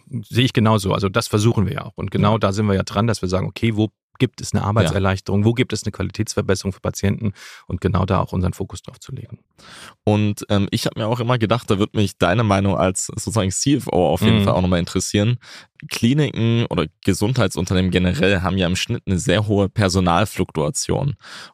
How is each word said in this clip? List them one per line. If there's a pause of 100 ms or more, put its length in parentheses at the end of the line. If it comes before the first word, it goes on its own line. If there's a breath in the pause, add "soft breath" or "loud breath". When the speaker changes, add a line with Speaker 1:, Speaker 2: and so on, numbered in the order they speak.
(280)
Speaker 1:
sehe
ich
genauso.
Also
das
versuchen
wir
ja
auch.
Und
genau
Speaker 2:
Ja.
Speaker 1:
da
sind
wir
ja
dran,
dass
wir
sagen,
okay,
wo (300)
gibt
es
eine
Speaker 2:
Ja.
Speaker 1:
Arbeitserleichterung,
wo
gibt
es
eine
Qualitätsverbesserung
für
Patienten (340 loud breath)
und
genau
da
auch
unseren
Fokus
drauf
zu
legen. (640 loud breath)
Speaker 2:
Und,
ähm,
ich
habe
mir
auch
immer
gedacht,
da
wird
mich
deine
Meinung
als
sozusagen
C
F
O
auf
jeden
Speaker 1:
Mhm.
Speaker 2:
Fall
auch
nochmal
interessieren. (500 loud breath)
Kliniken
oder (180)
Gesundheitsunternehmen
generell
haben
ja
im
Schnitt
eine
sehr
hohe
Personalfluktuation. (400 loud breath)